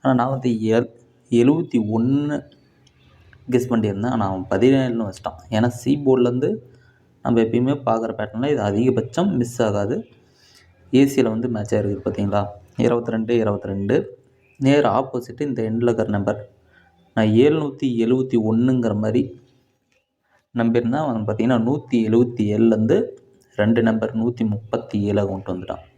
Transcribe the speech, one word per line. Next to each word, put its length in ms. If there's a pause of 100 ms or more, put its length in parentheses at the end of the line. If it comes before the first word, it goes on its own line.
ஆனா 180
நான் 160
வந்து 160 (220)
ஏழ்-, 180 (500)
எழுபத்தி 380 (180)
ஒண்ணு 400 (1160)
கெஸ் 180
பண்ணியிருந்தேன். 440
ஆனா 160
அவன் 220
பதினேழுன்னு 560
வச்சிட்டான். 300 (180)
ஏன்னா 120 (120)
சி 100 (140)
போர்டுலேருந்து 440 (760)
நம்ம 200
எப்பயுமே 300 (140)
பார்க்குற 300
பேட்டர்ன்ல 360
இது 140
அதிகபட்சம் 600 (120)
மிஸ் 260
ஆகாது. 280 (1040)
ஏசியில் 320
வந்து 220
மேட்ச் 200
ஆகிருக்குது 320
பார்த்தீங்களா? 340 (440)
இருபத்திரெண்டு, 480 (100)
இருபத்திரெண்டு. 540 (680)
நேர் 220 (100)
ஆப்போசிட் 520
இந்த 100 (100)
எண்டில் 200
இருக்கிற 280
நம்பர். 220 (760)
நான் 160 (140)
எழுநூத்தி 420 (160)
எழுபத்தி 340 (140)
ஒண்ணுங்கிற 420 (100)
மாதிரி 180 (1400)
நம்பியிருந்தேன். 460
அவன் 220
பார்த்தீங்கன்னா 400
நூத்தி 300 (100)
எழுபத்தி 360 (120)
ஏழுலேருந்து 420 (640)
ரெண்டு 260
நம்பர் 320
நூத்தி 320
முப்பத்தி 460 (120)
ஏழாக 220
கொண்டு 200
வந்துட்டான். 300 (160)